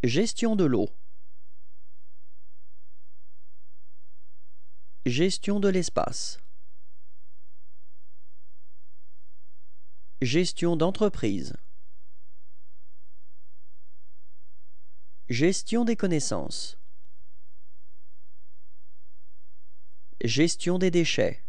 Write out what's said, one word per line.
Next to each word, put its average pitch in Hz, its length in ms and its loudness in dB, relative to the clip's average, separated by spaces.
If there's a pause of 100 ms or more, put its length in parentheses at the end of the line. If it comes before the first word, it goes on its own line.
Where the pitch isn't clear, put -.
Gestion 214 500 2
de 190 100 4
l'eau. 120 220 4 (4000)
Gestion 185 520 2
de 202 80 4
l'espace. - 680 2 (3750)
Gestion 170 540 2
d'entreprise. 160 800 2 (3750)
Gestion 185 580 2
des 226 100 4
connaissances. - 840 0 (3500)
Gestion 160 540 2
des 180 140 4
déchets. 156 580 2